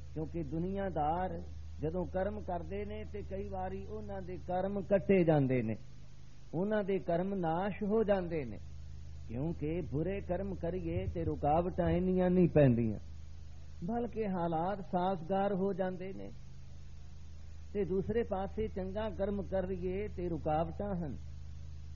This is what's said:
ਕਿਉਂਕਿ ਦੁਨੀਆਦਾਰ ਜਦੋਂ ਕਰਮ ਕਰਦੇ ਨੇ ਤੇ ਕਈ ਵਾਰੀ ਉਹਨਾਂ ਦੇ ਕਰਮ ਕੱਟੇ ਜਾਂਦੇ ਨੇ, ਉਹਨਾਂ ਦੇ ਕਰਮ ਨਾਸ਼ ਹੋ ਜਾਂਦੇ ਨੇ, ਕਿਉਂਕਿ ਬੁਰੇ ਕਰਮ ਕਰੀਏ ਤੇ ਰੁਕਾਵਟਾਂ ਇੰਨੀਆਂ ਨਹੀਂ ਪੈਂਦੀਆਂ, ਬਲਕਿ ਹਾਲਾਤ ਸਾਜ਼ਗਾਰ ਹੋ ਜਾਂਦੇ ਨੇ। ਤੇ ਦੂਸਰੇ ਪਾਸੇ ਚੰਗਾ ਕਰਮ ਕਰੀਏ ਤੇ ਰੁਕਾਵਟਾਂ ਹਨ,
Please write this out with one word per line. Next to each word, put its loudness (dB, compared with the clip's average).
ਕਿਉਂਕਿ -2
ਦੁਨੀਆਦਾਰ 0
ਜਦੋਂ 0
ਕਰਮ -2
ਕਰਦੇ -4
ਨੇ -6
ਤੇ -6
ਕਈ -6
ਵਾਰੀ -4
ਉਹਨਾਂ -6
ਦੇ -6
ਕਰਮ 0
ਕੱਟੇ 6
ਜਾਂਦੇ 6
ਨੇ, 0
ਉਹਨਾਂ 2
ਦੇ 0
ਕਰਮ 0
ਨਾਸ਼ 0
ਹੋ 4
ਜਾਂਦੇ 2
ਨੇ, -6
ਕਿਉਂਕਿ -2
ਬੁਰੇ -2
ਕਰਮ -2
ਕਰੀਏ -2
ਤੇ -2
ਰੁਕਾਵਟਾਂ 4
ਇੰਨੀਆਂ 4
ਨਹੀਂ 8
ਪੈਂਦੀਆਂ, 8
ਬਲਕਿ -2
ਹਾਲਾਤ 0
ਸਾਜ਼ਗਾਰ 2
ਹੋ 2
ਜਾਂਦੇ -2
ਨੇ। -10
ਤੇ 0
ਦੂਸਰੇ 2
ਪਾਸੇ -2
ਚੰਗਾ -4
ਕਰਮ 0
ਕਰੀਏ -2
ਤੇ -4
ਰੁਕਾਵਟਾਂ 0
ਹਨ, -2